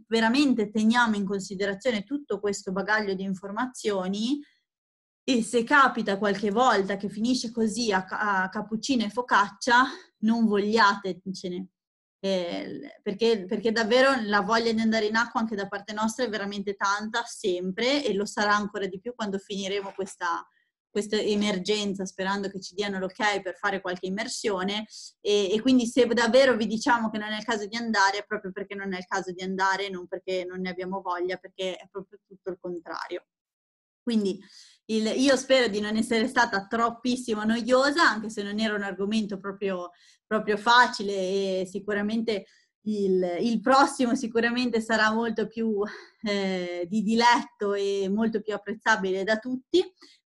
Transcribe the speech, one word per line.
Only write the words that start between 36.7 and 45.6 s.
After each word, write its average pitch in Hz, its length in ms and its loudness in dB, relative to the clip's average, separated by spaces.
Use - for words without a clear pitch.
noiosa, 254 580 4
anche 214 260 2
se 208 140 -8
non 202 160 -6
era 220 160 0
un 202 80 -4
argomento 196 560 -2
proprio, 190 520 -4
proprio 214 300 0
facile, 226 560 4
e 190 580 -2
sicuramente 208 760 -2
il, 190 540 2
il 233 200 0
prossimo 254 560 4
sicuramente 233 640 0
sarà 214 320 2
molto 220 340 -2
più, 220 340 -2